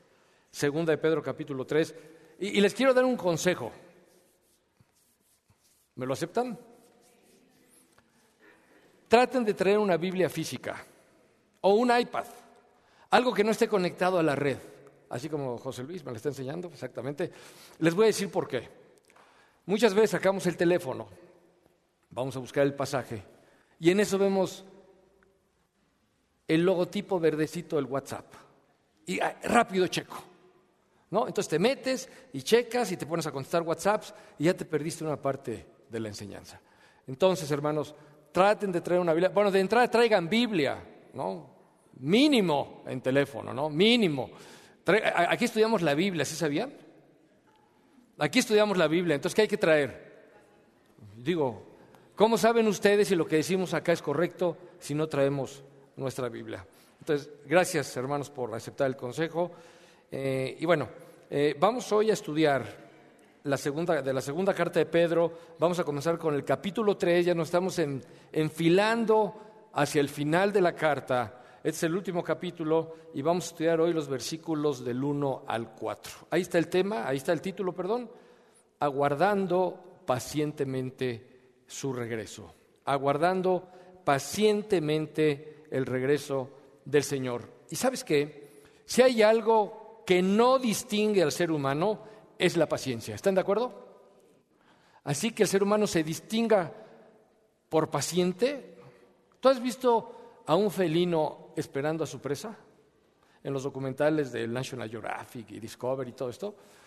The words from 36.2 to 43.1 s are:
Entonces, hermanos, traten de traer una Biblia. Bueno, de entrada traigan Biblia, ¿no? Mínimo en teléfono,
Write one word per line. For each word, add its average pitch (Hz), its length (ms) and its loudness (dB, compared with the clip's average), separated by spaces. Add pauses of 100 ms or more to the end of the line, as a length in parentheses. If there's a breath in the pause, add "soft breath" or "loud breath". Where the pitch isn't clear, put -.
Entonces, 156 440 0
hermanos, 147 440 -4 (380 loud breath)
traten 202 360 4
de 170 120 -2
traer 175 180 2
una 170 140 2
Biblia. 175 160 4
Bueno, 202 200 4
de 190 120 4
entrada 226 280 4
traigan 220 380 4
Biblia, 156 560 0 (300)
¿no? 165 400 -8 (460)
Mínimo 180 880 2
en 127 140 -6
teléfono, 127 520 0